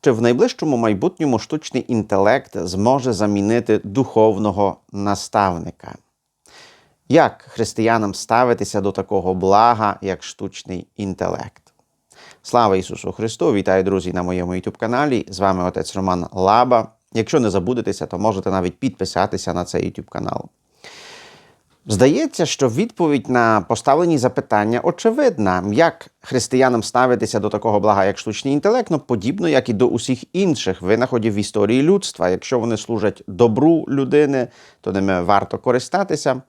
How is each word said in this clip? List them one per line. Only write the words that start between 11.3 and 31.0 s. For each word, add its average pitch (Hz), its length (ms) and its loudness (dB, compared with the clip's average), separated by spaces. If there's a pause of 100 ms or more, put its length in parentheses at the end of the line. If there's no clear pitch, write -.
Слава 110 340 2
Ісусу 92 360 -6
Христу! 113 400 -2
Вітаю, 95 320 2
друзі, 90 280 -2
на 90 100 -4
моєму 90 300 -4
YouTube-каналі. 113 760 -4
З 95 100 -14
вами 95 260 0
отець - 320 -6
Роман 90 360 -2
Лаба. 113 560 2 (240)
Якщо 113 280 0
не 110 100 2
забудетеся, 98 560 -2
то - 120 -10
можете 98 320 -2
навіть 92 280 -2
підписатися 95 760 -4
на 87 100 -4
цей 87 200 -4
YouTube-канал. - 600 -8 (1400)
Здається, 156 600 2
що - 220 0
відповідь 147 600 -2
на 113 320 4
поставлені 147 580 2
запитання 117 600 0
очевидна. 165 920 0
Як 156 380 0 (100)
християнам 127 640 0
ставитися 120 580 0
до 104 80 -4
такого 104 320 0
блага, 98 240 4
як 98 140 0
штучний 135 360 -4
інтелект? 208 360 0
Ну, 156 80 0
подібно, 135 500 -4
як 135 200 2
і 120 40 -2
до 110 140 2
усіх - 460 -2
інших 156 500 0
винаходів 113 520 0